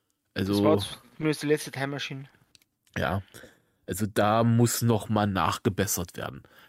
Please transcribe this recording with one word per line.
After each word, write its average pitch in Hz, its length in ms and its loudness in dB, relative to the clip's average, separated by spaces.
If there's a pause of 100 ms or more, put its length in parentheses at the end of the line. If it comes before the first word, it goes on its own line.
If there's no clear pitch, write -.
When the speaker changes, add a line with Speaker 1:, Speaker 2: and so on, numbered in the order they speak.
(340)
Speaker 1:
Also 95 200 -2
Speaker 2:
Das 101 100 2
war 104 380 2 (160)
zumindest 156 260 -2
die 147 40 -4
letzte 147 240 0
Time 135 160 -6
Machine. 139 420 -10 (680)
Speaker 1:
Ja, 90 240 -2 (640)
also 95 200 -4
da 104 380 2
muss 117 380 4
noch 117 280 2
mal 104 180 2
nachgebessert 92 880 -2
werden. 65 280 -10 (260)